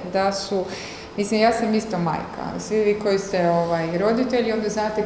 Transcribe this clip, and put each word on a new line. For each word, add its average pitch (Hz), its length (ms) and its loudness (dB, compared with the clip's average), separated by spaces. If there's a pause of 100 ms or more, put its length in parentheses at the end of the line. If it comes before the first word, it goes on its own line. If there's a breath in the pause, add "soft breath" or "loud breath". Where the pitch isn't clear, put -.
(140)
da 190 180 2
su 196 320 -2 (540 loud breath)
mislim, 208 240 0
ja 226 120 6
sam 214 200 0
isto 214 240 0
majka. 170 640 -4
Svi 214 240 0
vi 208 160 2
koji 202 200 2
ste, 180 300 0
ovaj, 170 480 2
roditelji, 226 540 2
onda 214 180 0
znate 214 360 0